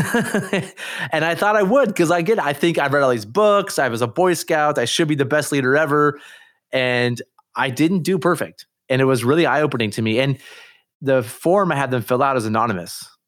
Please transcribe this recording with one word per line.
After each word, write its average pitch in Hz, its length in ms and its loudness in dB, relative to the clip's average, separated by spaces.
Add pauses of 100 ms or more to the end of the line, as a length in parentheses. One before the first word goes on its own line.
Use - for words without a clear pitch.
(1120)
And 156 140 0
I 165 80 0
thought 202 220 2
I 208 80 4
would, 226 320 2
'cause 170 160 2
I 175 100 2
get, 208 180 2
I 143 140 0
think 170 240 0
I've 143 160 0
read 143 80 2
all 131 80 4
these 117 160 0
books. 202 540 2
I 131 100 0
was 113 120 -4
a 120 60 2
Boy 175 280 0
Scout. 151 420 0
I 120 80 0
should 160 220 0
be 151 80 -2
the 139 100 0
best 147 260 -2
leader 135 240 0
ever. 147 440 2 (520)
And 123 500 0 (340)
I 131 140 -2
didn't 156 340 0
do 180 160 0
perfect. - 480 -4 (200)
And 131 140 0
it 135 40 4
was 127 180 2
really 151 220 2
eye-opening 135 460 0
to 117 100 -6
me. 110 180 0
And 135 180 0 (640)
the 131 220 2
form 175 480 0
I 143 40 -2
had 135 140 -2
them 127 120 -2
fill 127 200 -2
out 135 160 2
is 110 80 -2
anonymous. 110 580 -4 (240)